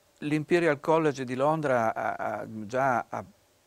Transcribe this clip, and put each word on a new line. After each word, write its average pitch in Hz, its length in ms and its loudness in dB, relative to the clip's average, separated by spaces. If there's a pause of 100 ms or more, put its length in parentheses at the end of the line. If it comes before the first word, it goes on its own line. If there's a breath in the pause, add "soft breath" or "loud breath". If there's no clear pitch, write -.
(180)
l'Imperial 151 640 0
College 156 440 2
di 127 100 -6
Londra 131 600 2
ha, 107 200 -2
ha, 110 320 -6 (200)
già 127 420 0
a 113 160 -8 (420)